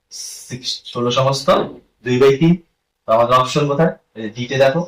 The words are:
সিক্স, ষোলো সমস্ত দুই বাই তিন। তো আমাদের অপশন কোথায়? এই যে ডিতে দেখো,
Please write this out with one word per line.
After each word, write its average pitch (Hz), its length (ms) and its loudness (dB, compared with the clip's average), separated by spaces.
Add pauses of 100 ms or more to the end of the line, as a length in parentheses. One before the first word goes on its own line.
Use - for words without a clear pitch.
(460)
সিক্স, - 240 -12 (220)
ষোলো 120 180 -4 (100)
সমস্ত 135 280 0 (560)
দুই 123 180 -2
বাই 139 200 6
তিন। 165 120 4 (500)
তো - 120 -12
আমাদের 120 260 2
অপশন 147 300 -2
কোথায়? 160 220 2 (220)
এই 110 80 -14
যে 110 120 -8
ডিতে 127 280 -8
দেখো, 135 240 2